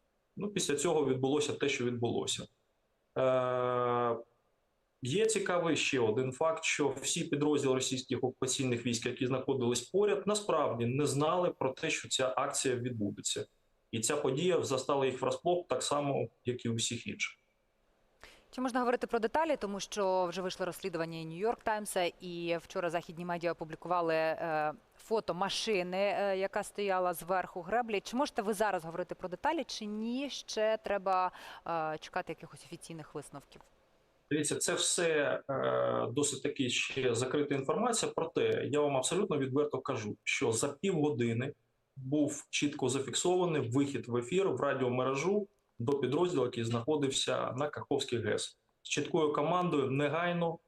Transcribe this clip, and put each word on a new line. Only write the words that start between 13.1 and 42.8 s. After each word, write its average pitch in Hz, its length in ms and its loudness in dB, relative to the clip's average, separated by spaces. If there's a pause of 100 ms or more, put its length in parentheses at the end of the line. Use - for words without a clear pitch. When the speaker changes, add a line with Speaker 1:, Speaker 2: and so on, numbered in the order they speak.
Speaker 1:
І 117 100 -4
ця 147 160 0
подія 147 460 2
застала 135 440 2
їх 127 160 -2
врасплох 165 460 0
так 127 140 0
само, 139 460 0 (160)
як 123 200 -2
і 123 40 0
усіх 117 380 -2
інших. - 320 -6 (1120)
Speaker 2:
Чи - 100 -8
можна 254 200 0
говорити 247 260 2
про 233 120 2
деталі? 294 380 2
Тому 202 240 -4
що 185 460 2
вже 175 160 -4
вийшло 180 240 -2
розслідування 165 520 -4
і 160 60 -8
Нью-Йорк 170 380 -2
Таймса, 202 580 0
і 170 420 -2
вчора 175 280 -4
західні 165 340 -4
медіа 170 280 -2
опублікували, 165 600 -2
е, 160 580 2 (240)
фото 214 380 -2
машини, 185 640 0
е, 196 420 2
яка 190 240 0
стояла 185 520 0
зверху 175 480 -2
греблі. 214 380 0
Чи - 160 -6
можете 254 260 0
ви 208 120 0
зараз 185 300 2
говорити 170 300 -4
про 185 140 -8
деталі, 269 360 -2
чи - 220 -8
ні? 233 440 -4
Ще 220 540 0
треба, 185 480 0 (340)
е, 160 340 -2
чекати - 320 -6
якихось - 320 -16
офіційних 165 500 -14
висновків? - 460 -14 (720)
Speaker 1:
Дивіться, 147 260 0
це 175 180 0
все, 156 640 2 (100)
е, 127 640 2
досить 147 300 0
таки - 280 0
ще 127 440 0
закрита 143 400 0
інформація, 165 640 0
проте 117 540 0
я 147 100 2
вам 143 160 2
абсолютно 165 420 2
відверто 139 400 0
кажу, 110 460 -4
що - 280 2
за 127 160 2
півгодини 139 840 0 (440)
був 139 540 0
чітко 143 380 0